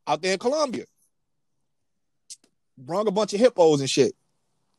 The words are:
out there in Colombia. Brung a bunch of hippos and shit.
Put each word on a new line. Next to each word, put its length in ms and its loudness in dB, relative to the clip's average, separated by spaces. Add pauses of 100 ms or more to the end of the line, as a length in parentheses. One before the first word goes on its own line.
out 160 -4
there 120 -2
in 40 -4
Colombia. 460 -4 (1900)
Brung 300 -4
a 20 0
bunch 240 -2
of 60 -2
hippos 400 4
and 100 -4
shit. 240 2 (640)